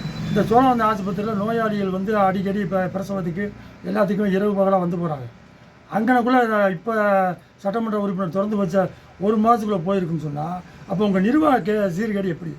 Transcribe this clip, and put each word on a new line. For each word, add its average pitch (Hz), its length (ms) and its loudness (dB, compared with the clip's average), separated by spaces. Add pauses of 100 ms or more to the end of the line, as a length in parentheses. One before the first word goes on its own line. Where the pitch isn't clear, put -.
(280)
இந்த 202 140 2
சோழவந்தான் 226 540 4
ஆஸ்பத்திரியில 202 380 -4
நோயாளிகள் 208 560 -2
வந்து 196 280 -2
அடிக்கடி 196 420 2
இப்ப 185 340 -2
பிரசவத்துக்கு 190 560 -4 (360)
எல்லாத்துக்கும் 202 460 0
இரவு 196 340 2
பகலா 190 140 4
வந்து 175 180 -2
போறாங்க. 151 300 -4 (680)
அங்கனக்குள்ள 226 760 2
இப்ப 196 680 0 (200)
சட்டமன்ற 214 420 -2
உறுப்பினர் 196 320 -2
திறந்து 208 240 -2
வச்ச 196 340 0 (300)
ஒரு 214 200 0
மாசத்துக்குள்ள 214 480 2
போயிருக்குன்னு 175 340 -2
சொன்னா, 156 380 -6 (280)
அப்ப 196 180 0
உங்க 190 140 2
நிர்வாக 262 400 4
கே-, 196 400 -2
சீர்கேடு 202 280 -2
எப்படி? 160 320 -6